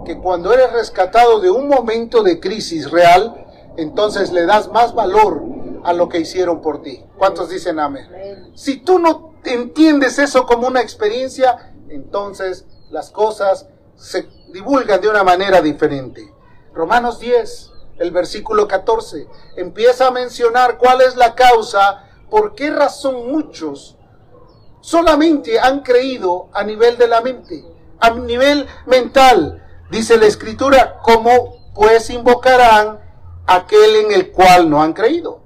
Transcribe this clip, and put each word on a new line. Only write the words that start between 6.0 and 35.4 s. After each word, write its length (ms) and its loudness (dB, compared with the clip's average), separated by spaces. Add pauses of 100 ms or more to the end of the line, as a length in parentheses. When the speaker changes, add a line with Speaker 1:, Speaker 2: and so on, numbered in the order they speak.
Speaker 1:
que 100 -6
hicieron 420 -4
por 220 -8
ti. 220 -18 (120)
¿Cuántos 320 -2
dicen 300 -8
amén? 300 -8
Speaker 2:
Amén. 480 -20
Speaker 1:
Si 220 -8
tú 200 0
no 360 -2 (100)
entiendes 760 0
eso 280 0
como 200 -2
una 140 -2
experiencia, 920 -4 (160)
entonces 760 -10 (260)
las 200 -12
cosas 560 -4 (280)
se 340 -12 (240)
divulgan 480 -2
de 80 -2
una 140 0
manera 380 2
diferente. 760 -6 (400)
Romanos 460 -4
diez, 500 -4 (280)
el 120 -4
versículo 560 -4
catorce, 640 -6 (280)
empieza 520 0
a 20 2
mencionar 680 -2
cuál 240 2
es 140 2
la 180 2
causa, 720 2 (220)
por 260 -2
qué 160 -6
razón 600 -4
muchos 680 -10 (840)
solamente 800 0
han 200 0
creído 720 -2
a 120 -6
nivel 320 0
de 100 4
la 140 0
mente, 440 -10 (360)
a 100 4
nivel 560 -2 (200)
mental. 800 2 (260)
Dice 280 2
la 80 4
Escritura, 760 0
"¿Cómo 540 2 (180)
pues 360 2
invocarán 880 2 (460)
a 100 4
aquel 400 4
en 160 0
el 180 0
cual 400 6
no 100 2
han 120 0
creído?". 540 -4